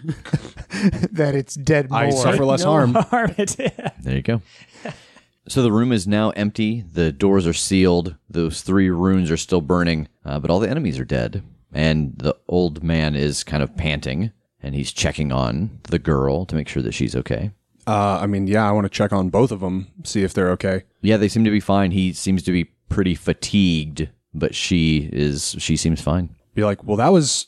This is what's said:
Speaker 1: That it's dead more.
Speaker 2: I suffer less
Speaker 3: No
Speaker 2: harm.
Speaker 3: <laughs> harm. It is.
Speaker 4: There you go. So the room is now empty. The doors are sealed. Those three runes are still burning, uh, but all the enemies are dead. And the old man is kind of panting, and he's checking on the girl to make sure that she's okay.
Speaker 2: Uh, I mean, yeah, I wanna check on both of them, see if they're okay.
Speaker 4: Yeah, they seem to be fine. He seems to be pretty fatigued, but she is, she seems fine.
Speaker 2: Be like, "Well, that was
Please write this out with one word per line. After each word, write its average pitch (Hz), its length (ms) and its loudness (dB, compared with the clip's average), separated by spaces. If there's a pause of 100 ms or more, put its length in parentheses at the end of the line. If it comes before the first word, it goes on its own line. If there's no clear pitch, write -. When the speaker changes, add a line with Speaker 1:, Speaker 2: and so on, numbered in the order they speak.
(1120)
Speaker 1:
That 147 220 0
it's 135 200 -4
dead 143 340 2
more. 135 100 0
Speaker 2:
I 120 100 2
suffer 135 340 2
less 135 200 2
Speaker 3:
No 147 80 4
Speaker 2:
harm. 135 220 4
Speaker 3:
<laughs> - 20 2
harm. 226 420 0
It 202 200 -2
is. 262 140 -2 (300)
Speaker 4:
There 131 140 -4
you 139 60 -2
go. 113 200 -2 (1080)
So 135 140 0
the 120 100 4
room 120 220 4
is 98 140 0
now 104 240 2
empty. 107 600 -2
The 80 220 2
doors 98 340 4
are 85 60 2
sealed. 90 640 2 (140)
Those 82 320 -4
three 95 280 2
runes 90 420 2
are 80 60 2
still 90 240 0
burning, 82 480 0 (160)
uh, 73 140 -4
but 73 100 -2
all 87 100 2
the 107 100 0
enemies 117 300 -4
are 62 60 -6
dead. 60 380 -4 (280)
And 76 460 0
the 71 180 -2 (140)
old 85 340 0
man 78 320 0
is 71 300 -2
kind 73 180 -2
of - 140 -6
panting, 76 540 -4 (300)
and 69 140 -8
he's 69 160 -4
checking 73 400 -2
on 65 520 -2
the 85 160 -2
girl 71 480 0
to 82 80 -6
make 76 120 -4
sure 67 160 -4
that 55 100 -4
she's - 220 -4
okay. 65 360 -4 (360)
Speaker 2:
Uh, 101 340 0
I 104 60 -2
mean, 98 200 -2
yeah, 104 200 2
I 101 60 2
wanna 101 160 0
check 104 240 0
on 95 160 0
both 107 220 2
of 98 100 -6
them, 95 260 -4 (160)
see 104 200 -2
if 92 100 -2
they're 92 180 2
okay. 92 320 -2 (180)
Speaker 4:
Yeah, 110 140 4
they 101 140 2
seem 110 160 2
to 107 60 2
be 104 100 2
fine. 98 300 2
He 92 200 0
seems 92 320 -2
to 92 80 -2
be 90 140 2 (240)
pretty 92 260 0
fatigued, 80 920 0 (240)
but 76 200 -2
she 80 600 0
is, 71 460 -2
she 80 180 0
seems 82 240 0
fine. 85 340 -2 (200)
Speaker 2:
Be 104 80 0
like, 101 200 -2
"Well, 104 140 -2
that 139 160 4
was 156 340 2